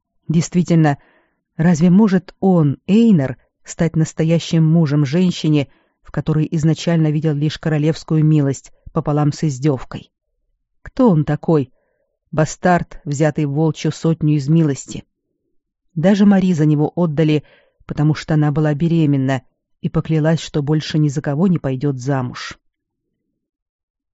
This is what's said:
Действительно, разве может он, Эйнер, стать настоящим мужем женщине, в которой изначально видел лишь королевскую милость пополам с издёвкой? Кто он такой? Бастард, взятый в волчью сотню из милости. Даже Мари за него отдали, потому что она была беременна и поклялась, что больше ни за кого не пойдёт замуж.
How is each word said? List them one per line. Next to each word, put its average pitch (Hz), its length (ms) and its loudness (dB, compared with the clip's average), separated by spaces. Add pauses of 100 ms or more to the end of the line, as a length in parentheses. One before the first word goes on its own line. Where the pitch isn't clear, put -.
(300)
Действительно, 160 720 0 (580)
разве 170 320 2
может 190 500 2
он, 170 380 2 (100)
Эйнер, 180 500 2 (280)
стать - 320 -4
настоящим 160 640 0
мужем 156 420 2
женщине, 156 600 0 (340)
в - 100 -20
которой 156 380 -2
изначально 160 640 0
видел 151 240 -2
лишь 147 240 -4
королевскую 156 680 -2
милость 143 460 0 (220)
пополам 147 380 -2
с - 120 -8
издёвкой? 135 680 -4 (680)
Кто 247 300 0
он 156 120 2
такой? 147 480 -2 (600)
Бастард, 170 760 -2
взятый 147 400 -2
в 139 60 -4
волчью 156 400 -2
сотню 160 460 -2
из 139 120 -4
милости. 160 540 0 (880)
Даже 190 320 2
Мари 190 280 4
за 156 120 2
него 151 300 2
отдали, 156 480 0 (420)
потому 151 300 0
что - 180 -6
она 151 180 2
была 151 220 0
беременна 143 720 0 (380)
и - 80 -6
поклялась, 160 500 0
что - 240 -6
больше 156 340 -2
ни 151 120 2
за 139 120 -6
кого 151 240 -2
не 175 140 2
пойдёт 135 400 -4
замуж. 127 580 -6 (1600)